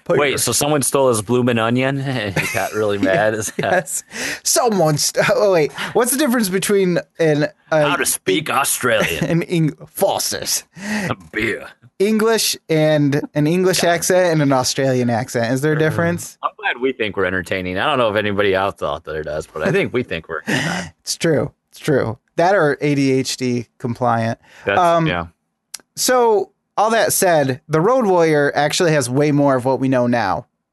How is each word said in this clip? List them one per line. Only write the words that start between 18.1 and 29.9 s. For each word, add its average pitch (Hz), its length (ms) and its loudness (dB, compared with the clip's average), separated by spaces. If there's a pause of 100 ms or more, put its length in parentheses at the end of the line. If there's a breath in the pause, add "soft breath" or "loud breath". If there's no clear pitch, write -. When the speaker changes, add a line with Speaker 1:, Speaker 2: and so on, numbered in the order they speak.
Speaker 2:
anybody 104 380 0
else 95 280 -2
out 76 220 -6
there 78 180 -8
does, 76 240 -8
but 78 160 -10
I 101 100 0
think 165 200 -2
we 123 100 -2
think 82 280 -8
we're 78 120 -8
Speaker 1:
<laughs> - 40 -12
It's - 720 -6
true. 139 340 0 (180)
It's - 80 -20
true. 113 400 -2 (180)
That 180 180 2
or 151 260 2
A 147 140 0
D 139 180 2
H 131 240 -2
D 120 300 -4 (120)
compliant. 117 600 -2 (260 loud breath)
Speaker 2:
That's, 101 160 2
Speaker 1:
Um, 170 280 4
Speaker 2:
yeah. 85 180 -4 (720)
Speaker 1:
so 233 560 2 (240)
all 214 140 2
that 214 220 2
said, 147 560 2
the 156 120 0
Road 240 260 2
Warrior 160 480 2
actually 151 380 0
has 131 180 0
way 147 220 2
more 143 240 4
of 117 80 -2
what 131 160 0
we 131 80 0
know 127 180 2